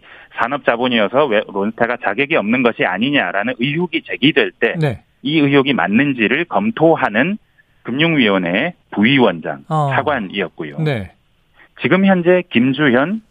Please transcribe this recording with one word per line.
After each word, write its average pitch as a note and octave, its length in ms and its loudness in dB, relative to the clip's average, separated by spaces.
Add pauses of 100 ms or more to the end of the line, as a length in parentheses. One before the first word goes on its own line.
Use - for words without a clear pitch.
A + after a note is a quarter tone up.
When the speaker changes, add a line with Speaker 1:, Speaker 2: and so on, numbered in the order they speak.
(380)
Speaker 1:
산업자본이어서 B2 920 0
왜 G#2 200 0
론스타가 A2+ 560 -2
자격이 C#3 320 -2
없는 A#2 280 0
것이 - 200 0
아니냐라는 G#2+ 760 -2
의혹이 D#3 440 -2
제기될 A2+ 560 0
때 - 200 0
Speaker 2:
네. C#3 240 -2 (180)
Speaker 1:
이 D3+ 180 0
의혹이 C#3+ 340 2
맞는지를 A#2+ 720 0
검토하는 C3 920 0 (460)
금융위원회 B2 880 0 (180)
부위원장, G2 760 0
Speaker 2:
어. D3+ 240 0
Speaker 1:
차관이었고요. C3+ 840 -4
Speaker 2:
네. C3 320 -4 (720)
Speaker 1:
지금 F3+ 240 2
현재 F3+ 360 4 (100)
김주현 C3+ 800 2